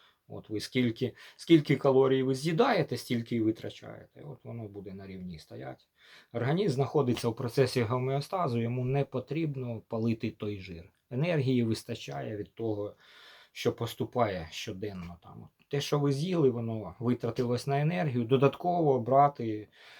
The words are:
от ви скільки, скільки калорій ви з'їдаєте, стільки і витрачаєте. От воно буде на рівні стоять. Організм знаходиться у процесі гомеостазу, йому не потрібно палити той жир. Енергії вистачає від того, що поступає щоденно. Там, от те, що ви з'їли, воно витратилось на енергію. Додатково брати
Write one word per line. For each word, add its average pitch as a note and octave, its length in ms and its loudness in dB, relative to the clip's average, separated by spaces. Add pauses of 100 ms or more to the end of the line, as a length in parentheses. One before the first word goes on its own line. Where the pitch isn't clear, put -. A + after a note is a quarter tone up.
(280)
от G#2 220 -14
ви G#2+ 100 -4
скільки, B2 520 0 (240)
скільки D3+ 400 6
калорій C3+ 460 6
ви C3 120 2
з'їдаєте, E3 640 2
стільки A#2 400 -2
і A2+ 40 2
витрачаєте. - 840 -4
От C#3+ 200 -16
воно A#2 240 -10
буде G2 260 -10
на F#2+ 120 -12
рівні F#2 320 -10
стоять. B2 500 -14 (440)
Організм C#3+ 420 2
знаходиться B2 540 2
у A2+ 40 -2
процесі A#2+ 500 2
гомеостазу, C3 760 -2
йому A#2+ 260 -2
не C3+ 200 0
потрібно C3 840 -6
палити A2+ 420 -2
той G#2 280 -8
жир. F#2 260 -14 (260)
Енергії C3 540 2
вистачає A#2 720 -6
від G2+ 180 -10
того, G#2 400 -4 (580)
що - 200 -2
поступає A2 760 -4
щоденно. F#2 720 -10
Там, - 200 -20
от - 260 -20
те, C#3+ 120 -2
що - 180 0
ви C#3+ 140 2
з'їли, D#3 380 2
воно A2+ 480 -4
витратилось A#2+ 680 -2
на C#3 140 0
енергію. D3+ 440 0
Додатково C3+ 760 4
брати A#2 680 2 (320)